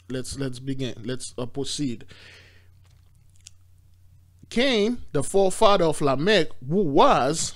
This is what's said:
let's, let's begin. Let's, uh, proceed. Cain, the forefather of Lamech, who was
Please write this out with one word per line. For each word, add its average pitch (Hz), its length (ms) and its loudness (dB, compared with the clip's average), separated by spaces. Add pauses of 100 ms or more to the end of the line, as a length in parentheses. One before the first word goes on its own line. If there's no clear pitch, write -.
let's, 127 280 -10
let's 131 220 -6
begin. 131 360 -6 (100)
Let's, 127 320 -10
uh, 123 80 -6
proceed. 127 600 -6 (2500)
Cain, 240 500 0 (120)
the 139 120 -2
forefather 196 600 4
of 156 160 0
Lamech, 156 480 2 (220)
who 190 120 2
was 156 760 4